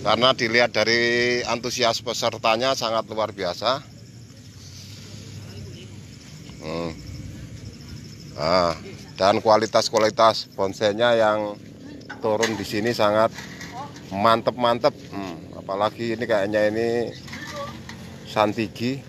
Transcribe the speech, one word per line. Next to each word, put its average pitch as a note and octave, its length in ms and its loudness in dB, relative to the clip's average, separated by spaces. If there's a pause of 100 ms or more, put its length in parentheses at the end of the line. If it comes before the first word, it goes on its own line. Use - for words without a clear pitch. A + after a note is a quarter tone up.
Karena A2+ 320 6
dilihat A#2 400 4
dari A#2+ 720 2
antusias A#2 560 0
pesertanya A#2 720 0
sangat A2+ 320 -2
luar G#2+ 240 -2
biasa. G2 560 -2 (2750)
Hmm. E2 320 -6 (1400)
Nah, E2+ 400 4 (400)
dan G2+ 240 6
kualitas-kualitas A2 1200 4
bonsainya G#2 560 2
yang G#2+ 400 2 (640)
turun A2 400 0
di G2 80 -6
sini A2 240 -2
sangat A2 400 4 (840)
mantep-mantep. A#2 800 4 (160)
Hmm, F2+ 480 -10
apalagi G#2 560 -2
ini A2+ 160 -6
kayaknya G#2+ 400 2
ini A#2 400 0 (1200)
Santigi. A2 800 0